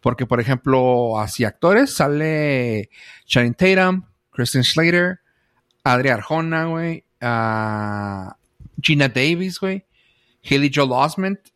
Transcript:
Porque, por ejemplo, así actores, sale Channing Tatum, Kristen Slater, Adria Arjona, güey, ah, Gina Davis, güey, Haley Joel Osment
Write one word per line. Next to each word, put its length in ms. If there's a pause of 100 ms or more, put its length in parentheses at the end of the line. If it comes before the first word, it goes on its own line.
Porque, 260
por 120
ejemplo, 800
así 260
actores, 500
sale 960 (340)
Channing 300
Tatum, 480 (280)
Kristen 320
Slater, 580 (640)
Adria 320
Arjona, 520
güey, 380 (180)
ah, 1120 (460)
Gina 260
Davis, 500
güey, 280 (580)
Haley 280
Joel 200
Osment 480 (140)